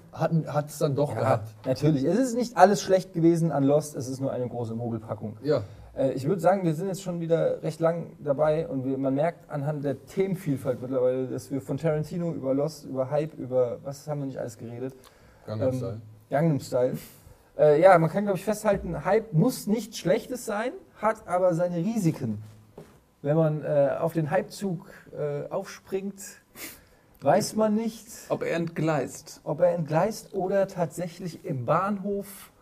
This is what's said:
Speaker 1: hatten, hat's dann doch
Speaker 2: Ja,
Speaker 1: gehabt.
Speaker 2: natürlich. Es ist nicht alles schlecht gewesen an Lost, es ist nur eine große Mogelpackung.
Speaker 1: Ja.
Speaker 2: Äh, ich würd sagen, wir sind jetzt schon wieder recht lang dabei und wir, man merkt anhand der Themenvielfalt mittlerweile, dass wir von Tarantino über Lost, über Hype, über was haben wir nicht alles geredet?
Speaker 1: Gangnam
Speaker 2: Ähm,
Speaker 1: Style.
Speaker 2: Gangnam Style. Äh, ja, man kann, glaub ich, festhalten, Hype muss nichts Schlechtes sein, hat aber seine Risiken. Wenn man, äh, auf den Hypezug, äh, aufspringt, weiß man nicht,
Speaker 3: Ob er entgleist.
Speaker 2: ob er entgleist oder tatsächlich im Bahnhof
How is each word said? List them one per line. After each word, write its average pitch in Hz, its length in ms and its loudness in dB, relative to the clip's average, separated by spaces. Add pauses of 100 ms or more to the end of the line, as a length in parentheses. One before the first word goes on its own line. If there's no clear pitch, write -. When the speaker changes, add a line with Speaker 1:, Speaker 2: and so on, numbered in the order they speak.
(120)
Speaker 1:
hatten, 160 400 2
hat's 147 260 -2
dann 147 180 2
doch 139 180 0
Speaker 2:
Ja, 117 60 -2
Speaker 1:
gehabt. - 340 0 (100)
Speaker 2:
natürlich. 135 400 2
Es 180 140 2
ist 254 180 0
nicht 240 220 -2
alles 196 240 8
schlecht 190 320 2
gewesen 170 380 4
an 143 120 0
Lost, 147 320 2
es 123 100 -6
ist 131 140 -8
nur 131 120 -2
eine 123 160 -4
große 117 260 -6
Mogelpackung. 113 680 -6
Speaker 1:
Ja. 139 200 0 (360)
Speaker 2:
Äh, 135 140 0
ich 117 140 -6
würd 180 140 0
sagen, 185 240 4
wir 165 100 2
sind 175 120 -6
jetzt 180 160 -6
schon 175 180 -6
wieder 160 420 0
recht 160 180 -6
lang 165 400 -2
dabei 151 480 0
und 131 160 -4
wir, 135 120 -2
man 135 180 0
merkt 160 360 -2
anhand 147 340 -4
der 135 220 -4
Themenvielfalt 143 720 -2
mittlerweile, 127 460 0
dass 127 240 -8
wir 135 100 -4
von 139 160 -4
Tarantino 156 560 -2
über 131 220 -2
Lost, 147 320 -2
über 131 240 -4
Hype, 151 240 -2
über 127 500 0
was - 240 -12
haben 147 120 -4
wir 135 60 -4
nicht 131 120 -8
alles 117 180 -8
geredet? 120 380 -10 (520)
Speaker 1:
Gangnam 110 240 -2
Speaker 2:
Ähm, 131 60 0
Speaker 1:
Style. 101 240 -6 (300)
Speaker 2:
Gangnam 147 300 4
Style. 131 380 0 (600)
Äh, 151 220 8
ja, 180 180 12
man 160 120 4
kann, 202 140 -2
glaub 202 120 0
ich, - 80 -8
festhalten, 196 600 -2
Hype 214 280 0
muss 214 340 2
nichts 214 320 -2
Schlechtes 226 480 -2
sein, 220 240 -2 (320)
hat 220 240 0
aber 180 280 4
seine 175 220 0
Risiken. 165 680 0 (760)
Wenn 147 160 2
man, 151 280 2
äh, 139 340 2
auf 156 140 -2
den 156 180 -2
Hypezug, 190 560 -4 (320)
äh, 143 320 -6
aufspringt, 196 720 -8 (1000)
weiß 180 360 2
man 214 180 2
nicht, 220 320 -4 (220)
Speaker 3:
Ob 147 160 -2
er 151 100 -2
entgleist. 160 880 -4
Speaker 2:
ob 156 180 -4
er 175 140 4
entgleist 170 600 -2
oder 190 340 0
tatsächlich 175 760 -6
im 131 220 -6
Bahnhof 196 960 -2